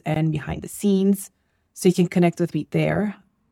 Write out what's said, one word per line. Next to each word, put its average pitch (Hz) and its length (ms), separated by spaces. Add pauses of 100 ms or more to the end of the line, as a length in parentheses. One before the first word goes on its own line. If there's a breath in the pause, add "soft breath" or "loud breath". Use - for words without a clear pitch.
and 156 260
behind 156 300
the - 80
scenes, 196 640 (420)
so - 160
you 175 60
can 180 120
connect 175 340
with 170 120
me 156 180
there. 165 460 (360)